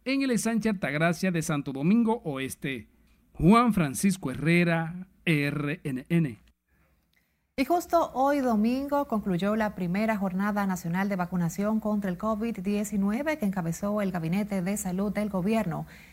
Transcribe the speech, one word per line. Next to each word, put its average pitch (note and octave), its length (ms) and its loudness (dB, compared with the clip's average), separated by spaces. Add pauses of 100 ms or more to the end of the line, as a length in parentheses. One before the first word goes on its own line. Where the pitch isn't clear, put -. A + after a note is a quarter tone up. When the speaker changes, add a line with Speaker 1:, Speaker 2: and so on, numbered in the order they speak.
Speaker 1:
en C4+ 160 0
el C4 80 0
Ensanche A3 400 0
Altagracia E3+ 600 0
de E3 120 0
Santo C#3+ 300 -4
Domingo A3 520 2
Oeste. C3+ 640 -6 (460)
Juan A3+ 400 6
Francisco D#3 560 0
Herrera, E3+ 760 0 (180)
R D3 580 0
N B2+ 240 -4
N. D#3 300 2 (1200)
Speaker 2:
Y C4+ 60 2
justo E4+ 500 2
hoy C#4 260 2
domingo C4 680 0
concluyó G3+ 480 0
la G#3+ 180 -2
primera G3+ 420 0
jornada G3 500 -2
nacional F#3 420 -2
de G3 80 -2
vacunación F#3 640 0
contra G#3 300 -2
el F3 80 -4
covid A3 400 -4
diecinueve G#3 800 -2
que G#3+ 80 -2
encabezó F#3+ 560 -2
el F#3+ 80 0
Gabinete F#3 500 -2
de G3 160 -2
Salud F#3+ 360 -2
del G#3 180 -2
Gobierno F#3 560 0 (260)